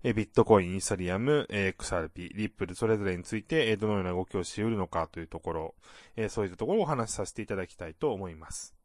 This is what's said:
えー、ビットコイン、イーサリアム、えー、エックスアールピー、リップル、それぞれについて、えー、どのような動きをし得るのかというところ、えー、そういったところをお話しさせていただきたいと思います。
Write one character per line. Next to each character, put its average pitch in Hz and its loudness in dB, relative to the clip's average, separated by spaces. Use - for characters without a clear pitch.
え 127 2
ー、 - 0
ビ 107 0
ッ 98 -6
ト 110 8
コ 104 10
イ 87 -2
ン、 92 -4
イ - -2
ー - -2
サ 98 -2
リ 90 -2
ア 95 0
ム、 143 2
え 101 0
ー、 - 4
エ - 4
ッ - -10
ク - -12
ス - -6
ア - 0
ー 82 0
ル 78 -6
ピ - -12
ー、 87 -10
リ 104 -2
ッ - -6
プ - -4
ル、 87 -10
そ 113 -2
れ 110 4
ぞ 101 -4
れ 92 0
に 87 -8
つ - -6
い 107 -4
て、 156 2
え 110 4
ー、 107 2
ど 107 0
の 107 2
よ 101 2
う 92 0
な 90 -2
動 90 0
き - -6
を 90 -2
し - -12
得 107 0
る 113 0
の 92 -2
か 82 -2
と - -10
い 82 -8
う 80 -12
と 82 -12
こ 85 -6
ろ、 80 -6
え 110 -2
ー、 - -4
そ 107 -2
う - 2
い - -4
っ 87 -6
た 90 -16
と 110 -2
こ 165 0
ろ 220 4
を 202 4
お - 2
話 131 -2
し - -6
さ 101 -2
せ - -12
て - -8
い 101 -8
た 101 -4
だ 92 -4
き - -20
た 85 -10
い 78 -14
と 143 0
思 95 -6
い 82 -12
ま 80 -16
す。 - -12